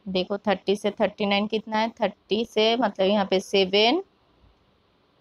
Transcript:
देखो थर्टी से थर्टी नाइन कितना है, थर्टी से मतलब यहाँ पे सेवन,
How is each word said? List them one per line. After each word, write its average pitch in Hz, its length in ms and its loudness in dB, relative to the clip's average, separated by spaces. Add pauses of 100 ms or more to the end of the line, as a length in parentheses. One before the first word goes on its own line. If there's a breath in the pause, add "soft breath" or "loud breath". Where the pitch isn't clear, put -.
देखो 185 320 -4
थर्टी 190 380 -2
से 208 160 -4
थर्टी 208 340 -2
नाइन 202 200 0
कितना 214 320 -4
है, 226 140 0
थर्टी 214 540 -4
से 220 300 2
मतलब 202 300 0
यहाँ 202 200 2
पे 190 140 0
सेवन, 202 640 2 (1200)